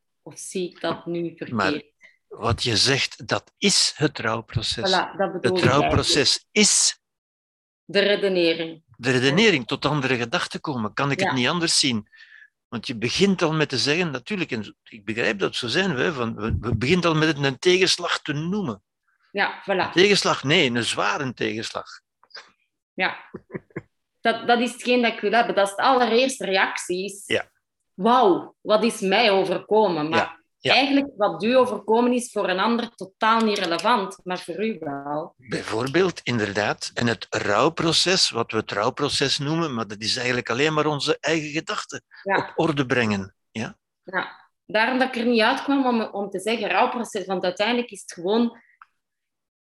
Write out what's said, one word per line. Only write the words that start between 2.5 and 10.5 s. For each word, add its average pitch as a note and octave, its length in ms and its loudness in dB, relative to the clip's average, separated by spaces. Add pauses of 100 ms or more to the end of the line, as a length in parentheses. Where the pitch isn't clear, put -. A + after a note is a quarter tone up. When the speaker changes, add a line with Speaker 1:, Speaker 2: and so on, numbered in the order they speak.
Speaker 2:
je A2+ 140 0
zegt, - 520 0
dat - 300 -2
is - 380 2
het - 220 -2
rouwproces. A2+ 720 -4
Speaker 1:
Voilà, F3 260 -2
dat F#3 160 -2
bedoel F#3 240 0
Speaker 2:
Het F3 80 0
Speaker 1:
ik B2+ 60 6
Speaker 2:
rouwproces D3+ 460 2
Speaker 1:
eigenlijk. - 360 2
Speaker 2:
is - 480 2 (880)
Speaker 1:
De E3+ 100 0
redenering. F3 840 0 (140)
Speaker 2:
De B2 140 -2
redenering, C#3 560 4
tot - 180 -6
andere C3+ 320 2
gedachten - 440 -4